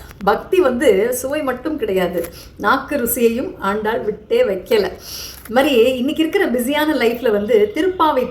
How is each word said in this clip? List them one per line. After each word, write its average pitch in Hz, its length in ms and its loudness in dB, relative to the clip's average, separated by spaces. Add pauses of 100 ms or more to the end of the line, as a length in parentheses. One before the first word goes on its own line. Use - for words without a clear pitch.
(240)
பக்தி 220 360 2
வந்து 247 540 2
சுவை 285 280 -4
மட்டும் 247 360 -4
கிடையாது, 185 480 -2 (320)
நாக்கு 277 380 -2
ருசியையும் 240 640 0
ஆண்டாள் 214 420 -2
விட்டே 220 420 0
வைக்கல. 196 480 0 (580)
இந்த 233 140 2
மாதிரி 262 340 4
இன்னைக்கு 294 260 -2
இருக்கிற 349 240 0
பிஸியான 285 480 0
லைஃப்ல 240 360 0
வந்து 208 440 2
திருப்பாவை 311 560 2